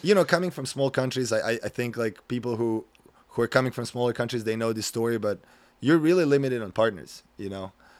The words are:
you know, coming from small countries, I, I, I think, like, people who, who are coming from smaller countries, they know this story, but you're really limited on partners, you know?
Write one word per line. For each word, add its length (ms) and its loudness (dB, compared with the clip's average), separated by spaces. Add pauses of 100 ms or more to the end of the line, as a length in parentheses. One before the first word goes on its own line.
you 100 6
know, 120 6
coming 260 2
from 160 -10
small 240 0
countries, 400 -2
I, 80 2
I, 240 -2
I 60 -4
think, 280 -4
like, 300 -4
people 300 -4
who, 280 -2 (440)
who 120 -2
are 60 2
coming 240 2
from 140 -8
smaller 280 -2
countries, 300 -4
they 140 -2
know 160 0
this 120 -6
story, 320 -2
but 220 -2 (400)
you're 180 4
really 280 4
limited 360 2
on 120 -10
partners, 500 -2 (140)
you 120 -8
know? 220 -10 (280)